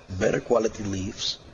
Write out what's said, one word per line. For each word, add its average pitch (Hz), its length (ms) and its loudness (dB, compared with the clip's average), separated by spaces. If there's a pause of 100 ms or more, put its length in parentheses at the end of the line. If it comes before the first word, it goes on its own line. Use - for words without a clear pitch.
(180)
better 101 220 4
quality 110 440 2
leaves. 98 540 -4 (160)